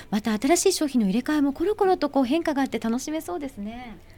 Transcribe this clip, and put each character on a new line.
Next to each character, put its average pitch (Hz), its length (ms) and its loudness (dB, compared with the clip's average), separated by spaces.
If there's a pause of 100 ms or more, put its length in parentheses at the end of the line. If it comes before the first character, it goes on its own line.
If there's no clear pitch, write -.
(100)
ま 208 100 0
た 214 160 0
新 277 200 2
し - 140 2
い - 20 4
商 311 160 0
品 254 140 0
の 202 40 4
入 185 60 2
れ 233 80 2
替 302 160 0
え 294 60 2
も 277 100 2
コ 311 120 -4
ロ 415 120 0
コ 403 100 2
ロ 370 100 4
と 294 140 -2
こ 277 120 2
う - 20 2
変 302 180 2
化 320 120 -2
が 277 80 0
あ - 20 2
っ - 40 0
て 233 120 -4
楽 226 180 0
し 302 140 -6
め 311 80 -4
そ 349 160 -6
う - 20 -6
で 277 120 -8
す - 80 -14
ね。 226 380 -12 (220)